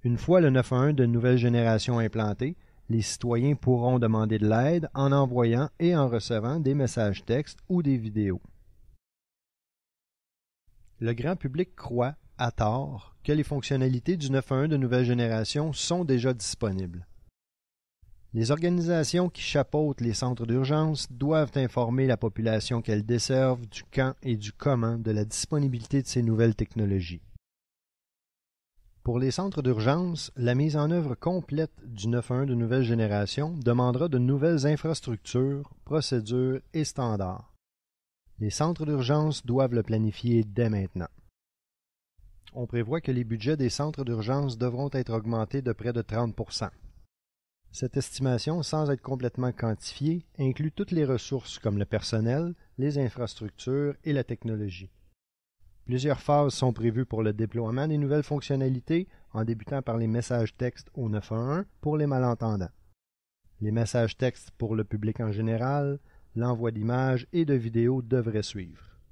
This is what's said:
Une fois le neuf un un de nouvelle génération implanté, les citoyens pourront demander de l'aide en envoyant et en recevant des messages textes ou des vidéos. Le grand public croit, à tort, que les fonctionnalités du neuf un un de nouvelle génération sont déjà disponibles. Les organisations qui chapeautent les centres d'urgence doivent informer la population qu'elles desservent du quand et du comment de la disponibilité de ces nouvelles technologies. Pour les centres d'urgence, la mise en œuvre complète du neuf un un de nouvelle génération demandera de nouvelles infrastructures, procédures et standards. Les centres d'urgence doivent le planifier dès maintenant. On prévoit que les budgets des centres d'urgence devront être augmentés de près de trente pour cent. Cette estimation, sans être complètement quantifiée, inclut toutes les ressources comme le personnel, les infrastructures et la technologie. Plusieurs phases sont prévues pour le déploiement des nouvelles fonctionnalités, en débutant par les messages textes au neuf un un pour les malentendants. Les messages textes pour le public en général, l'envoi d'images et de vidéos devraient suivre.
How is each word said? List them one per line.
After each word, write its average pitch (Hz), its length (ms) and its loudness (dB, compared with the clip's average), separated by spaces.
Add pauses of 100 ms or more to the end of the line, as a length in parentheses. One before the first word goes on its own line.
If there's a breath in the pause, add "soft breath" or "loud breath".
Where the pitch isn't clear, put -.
Une 120 120 2
fois 175 240 6
le 156 80 8
neuf 131 240 4
un 127 160 4
un 151 60 4
de 131 100 6
nouvelle 120 320 4
génération 120 640 2
implanté, 113 580 -2 (320 soft breath)
les 117 120 2
citoyens 120 540 0
pourront 123 440 2
demander 110 400 2
de 107 80 2
l'aide 147 460 2
en 139 200 2
envoyant 123 680 2
et 170 180 4
en 139 120 4
recevant 117 520 0
des 139 140 2
messages 117 500 0
textes - 440 -2
ou 180 140 2
des 139 140 4
vidéos. 104 460 0 (2500)
Le 117 160 -2
grand 156 220 -4
public 143 380 -6
croit, 123 420 -4 (200)
à 123 140 -2
tort, 127 720 -4
que 147 100 0
les 151 120 2
fonctionnalités 131 760 0
du 139 120 -4
neuf 135 220 0
un 135 120 2
un 160 40 0
de 156 80 2
nouvelle 127 300 2
génération 120 680 0
sont 175 320 -2
déjà 131 300 2
disponibles. 95 720 -4 (1300)
Les 113 160 0
organisations 175 800 2
qui - 120 -12
chapeautent 147 580 0
les 117 140 0
centres 123 320 -2
d'urgence 143 680 0
doivent 143 440 2
informer 127 500 2
la 123 100 4
population 110 680 0
qu'elles 104 240 0
desservent 123 600 0
du - 260 -14
quand 135 300 0
et 123 140 0
du 104 160 -8
comment 117 460 0
de 110 140 -2
la 107 120 2
disponibilité 131 760 -2
de - 60 -8
ces 123 140 0
nouvelles 113 340 4
technologies. 98 680 -2 (1800)
Pour 123 160 -2
les 131 140 0
centres 190 300 -4
d'urgence, 135 720 0
la 120 180 0
mise 147 220 2
en 151 160 0
œuvre 151 240 -2
complète 160 560 -2 (120)
du 107 220 -8
neuf 120 240 0
un 127 120 0
un 143 40 0
de 131 80 0
nouvelle 120 300 2
génération 113 760 0
demandera 123 500 2
de 135 100 2
nouvelles 139 460 2
infrastructures, 139 1080 -2 (100)
procédures 127 760 0 (120)
et 156 120 0
standards. 101 680 -4 (840)
Les 107 120 -2
centres 156 360 -2
d'urgence 147 580 0
doivent 127 300 2
le 113 80 2
planifier 110 600 2
dès 107 260 0
maintenant. 95 380 -4 (1500)
On 123 140 -8
prévoit 120 320 -2
que 143 100 -6
les 123 140 0
budgets 117 320 -2
des 131 140 2
centres 143 340 -4
d'urgence 120 520 -2
devront 123 360 -2
être 127 200 -2
augmentés 113 500 -2
de 123 100 -2
près 117 200 -4
de 117 100 -2
trente 113 340 -2
pour - 160 -8
cent. - 180 -6 (1040)
Cette - 240 -4
estimation, 135 640 -2
sans 156 260 -2
être 139 120 0
complètement 127 500 -4
quantifiée, 139 760 -2 (120)
inclut 143 320 0
toutes - 220 -6
les 156 140 2
ressources - 520 -4
comme 101 200 0
le 101 80 0
personnel, 120 680 0 (240 soft breath)
les 143 200 0
infrastructures 131 1080 -4
et 156 80 -2
la 135 100 0
technologie. 107 680 -6 (960)
Plusieurs 127 340 0
phases 147 320 2
sont 127 200 0
prévues 113 340 0
pour 110 160 -2
le 107 100 2
déploiement 113 560 -2
des 151 100 0
nouvelles 147 240 0
fonctionnalités, 139 840 -2 (240 soft breath)
en 110 120 -2
débutant 117 380 -4
par 117 140 -4
les 113 100 0
messages 113 500 -2
textes - 380 -6
au 120 140 -4
neuf 104 240 -4
un 131 280 -2
un 202 60 -8 (140)
pour 151 160 -2
les 147 100 2
malentendants. 117 640 0 (880)
Les 107 120 -2
messages 117 440 0
textes - 360 -4
pour 110 240 -4
le 110 80 0
public 107 360 -4
en 107 120 -2
général, 127 640 -2 (380 soft breath)
l'envoi 117 340 0
d'images 123 640 0
et 170 120 2
de 147 100 2
vidéos 117 460 2
devraient 113 420 0
suivre. - 580 -12 (120)